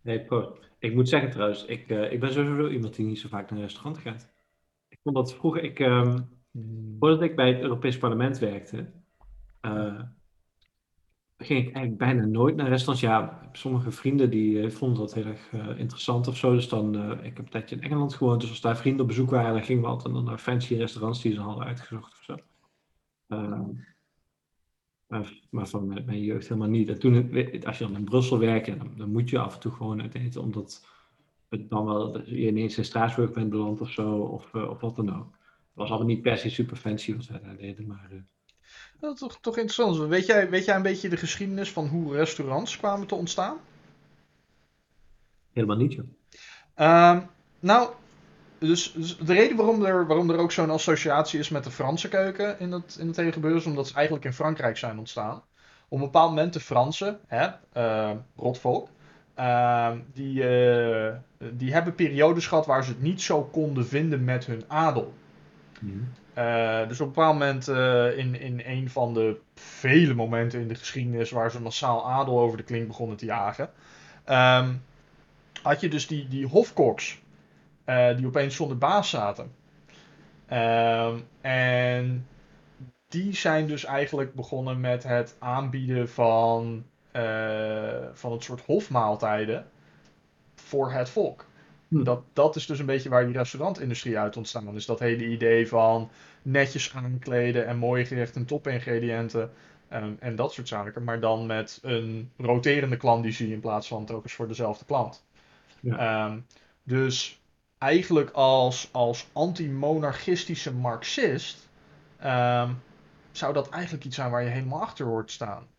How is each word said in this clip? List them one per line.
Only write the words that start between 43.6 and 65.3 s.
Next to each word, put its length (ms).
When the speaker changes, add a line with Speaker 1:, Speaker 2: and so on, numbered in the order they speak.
Speaker 1:
Helemaal 240
niet, 160
joh. 120
Speaker 2:
Ehm, 460
nou, 300
dus, 340
dus 260
de 140
reden 240
waarom 280
er, 220
waarom 240
er 80
ook 140
zo'n 180
associatie 680
is 100
met 160
de 60
Franse 380
keuken 520
in 120
het, 280
in 60
het 100
hele 160
gebeuren 280
is 60
omdat 220
ze 60
eigenlijk 300
in 80
Frankrijk 440
zijn 220
ontstaan. 440
Op 100
een 60
bepaald 240
moment 240
de 80
Fransen, 680
hè, 220
ehm, 440
rotvolk, 520
ehm, 640
die, 360
eh, 680
die 200
hebben 220
periodes 520
gehad 200
waar 180
ze 60
het 120
niet 200
zo 220
konden 420
vinden 380
met 220
hun 220
adel. 460